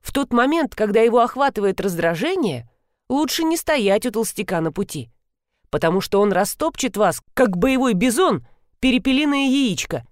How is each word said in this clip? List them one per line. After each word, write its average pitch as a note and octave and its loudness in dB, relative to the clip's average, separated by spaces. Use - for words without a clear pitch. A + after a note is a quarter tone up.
В - -14
тот C#4 -2
момент, C4+ 0
когда G#3+ 2
его A#3 4
охватывает A#3 0
раздражение, F3 -2
лучше D4+ -2
не D#4+ 0
стоять A3 0
у B3 -2
толстяка F#3 -4
на D#3+ -2
пути, D#3 -8
потому E3 0
что G3+ 0
он G#3 2
растопчет G3+ -2
вас, G3 0
как G#3 2
боевой B3+ 2
бизон, A#3 0
перепелиное C4+ 0
яичко. A3 -2